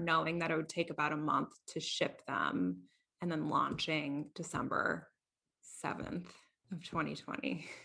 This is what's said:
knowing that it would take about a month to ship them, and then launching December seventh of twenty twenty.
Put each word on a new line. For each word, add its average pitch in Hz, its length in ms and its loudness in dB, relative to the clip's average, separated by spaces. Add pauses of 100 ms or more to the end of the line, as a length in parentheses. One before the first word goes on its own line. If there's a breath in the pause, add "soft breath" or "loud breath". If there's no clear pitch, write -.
knowing 165 380 4
that 165 120 2
it 160 60 4
would 160 140 0
take 170 180 2
about 151 240 2
a 156 60 0
month 151 320 2 (160)
to - 140 -6
ship - 460 -2
them, 90 520 2 (420 soft breath)
and 175 100 0
then 151 200 0
launching 143 840 0
December - 720 0 (540)
seventh - 720 -6 (400 soft breath)
of 165 100 -10
twenty 151 320 -2
twenty. - 520 -4 (180 loud breath)